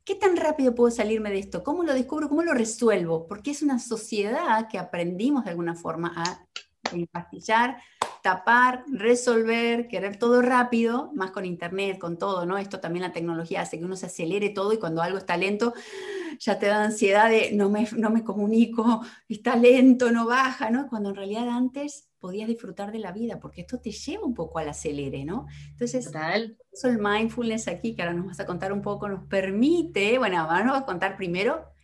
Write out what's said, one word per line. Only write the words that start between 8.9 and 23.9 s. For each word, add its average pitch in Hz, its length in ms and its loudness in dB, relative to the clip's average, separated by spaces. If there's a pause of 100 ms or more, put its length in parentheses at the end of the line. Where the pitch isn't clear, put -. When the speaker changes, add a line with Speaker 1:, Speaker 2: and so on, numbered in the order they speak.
Speaker 1:
resolver, 233 960 2
querer 196 300 -4
todo 240 240 6
rápido, 247 760 2
más 190 160 -4
con 190 140 -6
internet, 185 540 -4
con 170 180 -6
todo, 185 280 -2
¿no? 190 120 -2
Esto 196 220 -8
también 175 240 -4
la 180 100 -6
tecnología 170 480 -4
hace 170 180 -8
que 170 60 -6
uno 190 100 -8
se 185 120 -10
acelere 190 420 -4
todo 202 240 -2
y 226 60 2
cuando 165 220 -2
algo 185 160 -2
está 175 200 -2
lento 208 360 0 (640)
ya 196 200 -2
te 208 80 0
da 214 160 2
ansiedad 214 460 4
de, 220 240 4
"No 202 160 2
me, 214 180 0 (100)
no 220 120 0
me 226 140 2
comunico, 226 800 2 (280)
está 240 260 -2
lento, 247 560 8
no 233 140 2
baja", 247 440 0
¿no? 254 180 0
Cuando 208 220 -4
en 196 60 -6
realidad 208 340 -6
antes 254 600 -4 (100)
podías 202 280 -8
disfrutar 208 440 -8
de 220 80 -8
la 190 120 -8
vida, 214 280 -8
porque 165 220 -16
esto 240 180 -12
te 214 120 -10